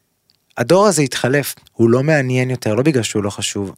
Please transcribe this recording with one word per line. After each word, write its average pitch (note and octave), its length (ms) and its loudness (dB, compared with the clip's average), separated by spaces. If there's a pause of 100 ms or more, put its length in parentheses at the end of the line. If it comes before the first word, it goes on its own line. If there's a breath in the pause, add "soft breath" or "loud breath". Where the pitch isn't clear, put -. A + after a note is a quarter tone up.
(580)
הדור F3 300 4
הזה D#3+ 160 2
יתחלף, C3+ 520 -2 (180)
הוא A2+ 160 4
לא B2+ 140 2
מעניין C3 460 0
יותר, A2+ 260 -2
לא B2 80 0
בגלל C#3 200 0
שהוא G#2 200 -4
לא G2+ 60 -4
חשוב, G2+ 480 -8